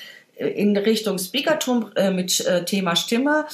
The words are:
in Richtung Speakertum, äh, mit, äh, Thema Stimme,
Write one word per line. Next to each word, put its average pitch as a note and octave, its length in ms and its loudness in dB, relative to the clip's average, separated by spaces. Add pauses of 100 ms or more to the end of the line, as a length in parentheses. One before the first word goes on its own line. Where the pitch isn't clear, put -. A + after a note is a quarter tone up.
(380)
in G3+ 380 2
Richtung G#3+ 400 0
Speakertum, B3+ 800 -2
äh, F#3+ 140 4
mit, F3+ 340 0
äh, F3 220 0
Thema F#3 280 0
Stimme, C#4+ 600 0